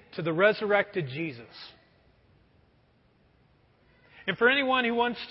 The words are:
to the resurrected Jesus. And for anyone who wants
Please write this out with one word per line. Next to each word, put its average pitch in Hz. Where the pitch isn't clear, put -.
to -
the 160
resurrected 202
Jesus. 131
And 190
for 233
anyone 262
who 233
wants 233